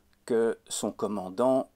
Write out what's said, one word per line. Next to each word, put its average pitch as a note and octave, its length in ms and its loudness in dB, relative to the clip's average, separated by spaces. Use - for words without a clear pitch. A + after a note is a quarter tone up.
que A#2 340 2
son - 240 -4
commandant G#2 840 0